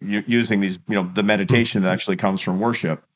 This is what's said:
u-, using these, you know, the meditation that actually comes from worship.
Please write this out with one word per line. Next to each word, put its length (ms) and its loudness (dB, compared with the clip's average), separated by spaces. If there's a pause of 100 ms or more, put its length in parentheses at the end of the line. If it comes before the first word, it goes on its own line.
u-, 260 -4
using 340 2
these, 180 -2 (100)
you 60 -2
know, 200 0
the 100 2
meditation 580 2
that 100 2
actually 240 -2
comes 240 -2
from 200 -2
worship. 440 -2 (120)